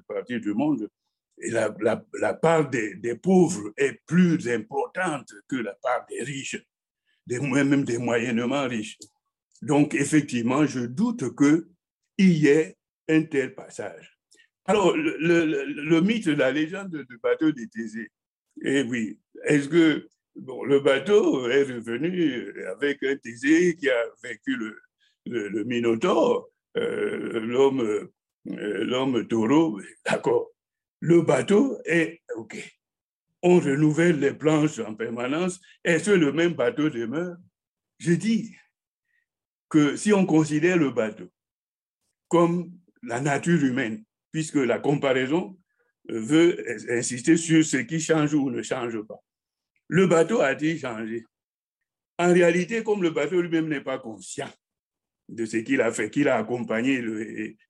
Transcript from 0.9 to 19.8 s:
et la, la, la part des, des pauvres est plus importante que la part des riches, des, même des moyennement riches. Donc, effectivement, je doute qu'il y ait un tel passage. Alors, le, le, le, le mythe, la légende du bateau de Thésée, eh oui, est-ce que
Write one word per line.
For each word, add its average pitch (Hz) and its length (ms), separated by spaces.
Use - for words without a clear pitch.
et 113 120
la, 110 300
la, - 260
la 104 140
part 160 360
des, 107 240
des 117 220
pauvres 165 600
est 131 300
plus 165 420
importante 135 840
que 139 80
la 104 260
part 123 260
des 101 140
riches, 135 420
des, 123 140
même 139 440
des 117 140
moyennement 120 680
riches. 110 300
Donc, 147 340
effectivement, 135 680
je 123 220
doute 214 380
qu'il - 960
y 151 120
ait 156 300
un 160 160
tel 135 320
passage. - 600
Alors, 190 300
le, 156 220
le, 170 260
le, 147 200
le 151 380
mythe, 214 260
la 139 240
légende 160 580
du 117 80
bateau 127 320
de 123 140
Thésée, 110 480
eh 135 180
oui, 117 360
est-ce 143 240
que 160 400